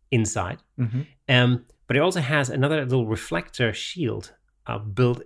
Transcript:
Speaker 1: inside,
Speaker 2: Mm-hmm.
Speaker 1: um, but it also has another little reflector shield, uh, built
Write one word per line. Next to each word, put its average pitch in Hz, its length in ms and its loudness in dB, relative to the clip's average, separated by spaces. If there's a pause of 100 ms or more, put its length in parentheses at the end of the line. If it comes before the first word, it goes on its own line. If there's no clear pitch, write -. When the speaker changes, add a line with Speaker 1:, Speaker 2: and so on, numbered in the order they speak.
(100)
Speaker 1:
inside, 101 480 0 (200)
Speaker 2:
Mm-hmm. 123 240 -2 (260)
Speaker 1:
um, 123 360 4 (240)
but - 80 2
it 139 40 4
also 180 200 2
has 139 280 0
another 143 360 0
little 123 220 0
reflector 113 680 -2
shield, 107 580 -6 (340)
uh, 113 120 -6
built 120 480 0